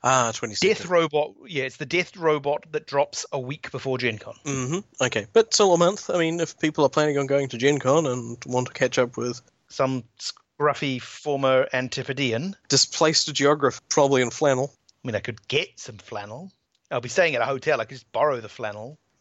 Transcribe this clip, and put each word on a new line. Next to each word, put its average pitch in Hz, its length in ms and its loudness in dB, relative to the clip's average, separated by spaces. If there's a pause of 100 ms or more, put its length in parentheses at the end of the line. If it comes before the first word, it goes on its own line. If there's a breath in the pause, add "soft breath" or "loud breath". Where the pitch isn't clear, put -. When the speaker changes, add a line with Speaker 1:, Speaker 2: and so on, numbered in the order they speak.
Speaker 1:
Ah, 123 300 4
twenty-second. 123 400 0
Speaker 2:
Death 196 120 -8
Robot, 160 480 2 (120)
yeah, 147 180 -4
it's 127 120 -8
the 151 100 -8
Death 175 300 -4
Robot 151 560 0
that 151 140 -6
drops 143 440 -2
a 143 80 -4
week 131 320 -10
before 131 280 -4
Gen 113 200 -2
Con. - 160 -16 (100)
Speaker 1:
Mm-hmm. 139 340 -4 (260)
Okay, 113 280 -2
but 220 220 4
still 196 200 6
a 165 40 4
month. 185 320 2
I 175 80 0
mean, 165 220 0
if - 180 -4
people 156 260 0
are 135 40 4
planning 151 300 2
on 139 80 0
going 139 240 0
to 120 80 -8
Gen 143 200 4
Con 147 280 4
and 120 300 -4 (100)
want 123 220 0
to - 40 -14
catch 127 260 0
up 123 200 0
with 123 220 -6 (280)
Speaker 2:
Some 131 340 -2 (160)
scruffy 139 840 -4
former 135 720 0
Antipodean. 131 840 -4 (120)
Speaker 1:
Displaced - 680 2
geographer, 143 460 2 (100)
probably 139 320 4
in 120 80 0
flannel. 135 420 0 (320)
Speaker 2:
I - 20 -6
mean, 117 80 -6
I 101 60 0
could - 260 -12
get 160 320 -4
some 107 200 -18
flannel. 110 520 -14 (400)
I'll 131 100 -2
be - 80 -10
staying 165 280 2
at 120 40 0
a 117 60 2
hotel. 139 340 0
I 110 40 -2
could 135 100 -12
just - 180 -20
borrow 131 280 0
the 107 100 -16
flannel. 110 480 -12 (220)